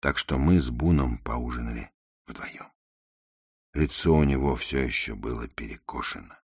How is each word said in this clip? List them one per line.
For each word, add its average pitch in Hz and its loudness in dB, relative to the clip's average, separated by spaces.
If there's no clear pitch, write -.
Так 69 0
что - -2
мы 82 6
с 64 -2
Буном 67 2
поужинали 58 -6
вдвоём. - -16
Лицо 76 2
у 76 6
него 67 2
всё 67 -4
ещё 60 -4
было 57 -8
перекошено. - -10